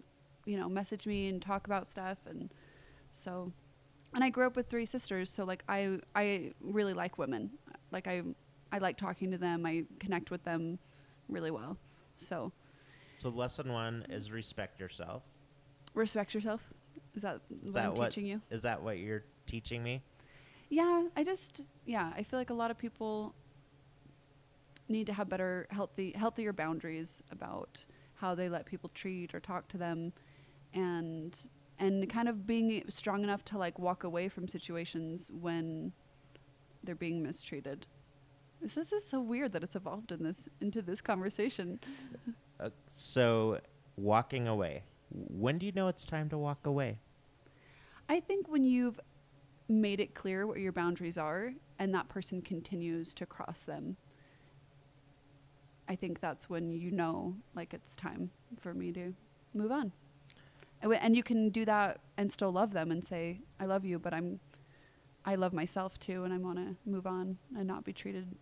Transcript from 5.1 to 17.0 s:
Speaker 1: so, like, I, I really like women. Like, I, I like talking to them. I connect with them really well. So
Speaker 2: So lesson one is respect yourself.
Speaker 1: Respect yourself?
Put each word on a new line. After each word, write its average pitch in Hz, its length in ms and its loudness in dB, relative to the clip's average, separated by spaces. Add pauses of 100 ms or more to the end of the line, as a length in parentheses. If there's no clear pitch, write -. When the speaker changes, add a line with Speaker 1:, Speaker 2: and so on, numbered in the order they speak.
Speaker 1:
so, 202 140 -2
like, 185 240 -4
I, 196 320 2 (160)
I 202 440 2
really 202 340 2
like 175 220 -2
women. 135 360 -2 (400)
Like, 185 160 -4
I, 180 140 0 (500)
I 202 60 -2
like 185 180 2
talking 185 340 -2
to 180 80 0
them. 170 260 2
I 165 200 2 (160)
connect 180 320 -2
with 180 100 -6
them 165 360 -2 (500)
really 165 240 -2
well. 143 260 -6 (380)
So 165 360 -6 (680)
Speaker 2:
So 131 120 -4
lesson 123 420 -2
one 113 380 -2
is 104 220 -6
respect 107 480 -8
yourself. 92 420 -8 (720)
Speaker 1:
Respect 214 400 0
yourself? 214 260 -2 (540)